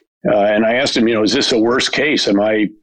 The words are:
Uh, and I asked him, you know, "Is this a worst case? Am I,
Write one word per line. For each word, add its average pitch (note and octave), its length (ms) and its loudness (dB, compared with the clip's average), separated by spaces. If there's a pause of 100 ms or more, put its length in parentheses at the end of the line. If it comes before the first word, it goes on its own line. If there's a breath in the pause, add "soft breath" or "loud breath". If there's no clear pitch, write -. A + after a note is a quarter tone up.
(300 loud breath)
Uh, A2+ 60 2
and G#2+ 300 2
I A#2 80 0
asked C3+ 220 -2
him, A#2 120 2
you A#2+ 60 0
know, G#2+ 80 0
"Is G#2 100 0
this C3+ 200 0
a A#2+ 60 0
worst A#2+ 340 0
case? C#3 360 -2
Am G2+ 120 2
I, G#2+ 260 0 (160)